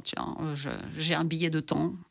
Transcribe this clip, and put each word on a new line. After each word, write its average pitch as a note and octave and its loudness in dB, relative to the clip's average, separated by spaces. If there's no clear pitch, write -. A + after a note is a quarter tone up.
tiens, - -4
euh, D#3 -2
je, C#3 -4
j'ai D#3+ 2
un E3 4
billet E3 2
de D#3 4
temps, D#3 2